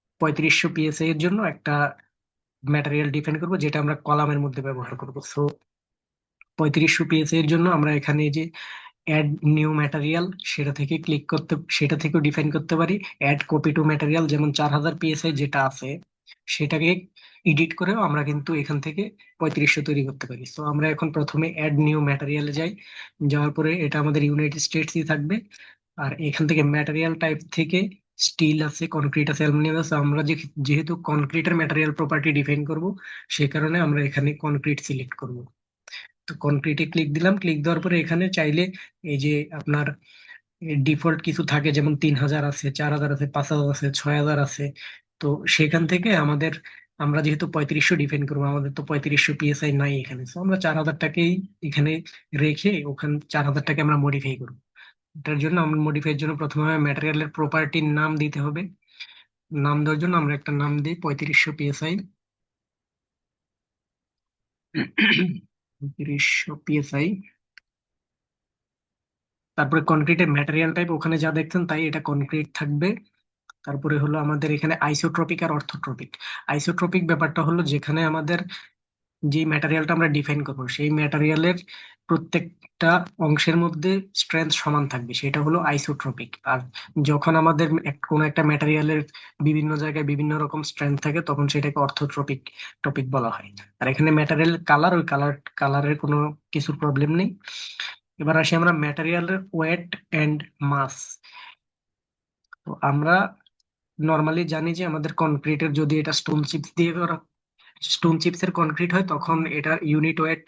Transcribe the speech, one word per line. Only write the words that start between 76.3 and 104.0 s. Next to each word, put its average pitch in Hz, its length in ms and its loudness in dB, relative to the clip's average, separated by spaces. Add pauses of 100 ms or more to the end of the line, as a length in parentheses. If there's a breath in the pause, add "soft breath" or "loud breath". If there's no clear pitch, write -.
আইসোট্রপিক 180 600 0
ব্যাপারটা 160 400 2
হলো 170 160 2
যেখানে 147 380 0 (100)
আমাদের 160 280 0 (840 loud breath)
যে 151 220 2
ম্যাটেরিয়ালটা 156 520 2
আমরা 165 200 4
ডিফাইন 147 300 -2
করবো, 131 200 -8
সেই 147 220 -2 (100)
ম্যাটেরিয়ালের 156 580 2 (500 loud breath)
প্রত্যেকটা 170 840 0 (360)
অংশের 151 300 4
মধ্যে 170 340 0 (300)
স্ট্রেংথ 160 300 0 (100)
সমান 147 260 2
থাকবে, 123 260 -6
সেটা 143 280 -2
হলো 156 180 2
আইসোট্রপিক। 143 720 -4 (120)
আর 131 160 0 (420 loud breath)
যখন 147 340 4
আমাদের 160 320 4 (180)
এক-, 139 240 -8
কোনো 156 200 2
একটা 156 140 0
ম্যাটেরিয়ালের 151 580 2 (460 loud breath)
বিভিন্ন 151 240 2 (120)
জায়গায় 156 280 -2
বিভিন্ন 151 220 0 (100)
রকম 151 200 -4
স্ট্রেংথ 143 380 -2
থাকে, 151 200 0
তখন 143 260 0
সেটাকে 147 320 0
অর্থোট্রপিক 139 600 -2 (420 loud breath)
টপিক 131 220 -2 (100)
বলা 120 140 0
হয়। - 220 -10 (280)
আর 127 80 -2
এখানে 151 240 4
ম্যাটেরিয়াল 156 420 4 (160)
কালার, 156 280 6
ওই 160 140 2
কালার, 143 220 0 (220)
কালারের 143 480 2
কোনো 147 140 2 (340)
কিছুর 147 300 -2
প্রবলেম 147 380 2
নেই। 214 100 2 (920 loud breath)
এবার 156 160 2
আসি 160 180 2
আমরা 170 160 4 (120)
ম্যাটেরিয়ালের 170 560 -2 (140)
ওয়েট 170 340 -2 (340)
and 151 180 0 (320)
মাস। 139 240 -2 (1700 loud breath)
তো 156 60 -8 (100)
আমরা 147 340 2 (840)
normally 156 440 2 (100)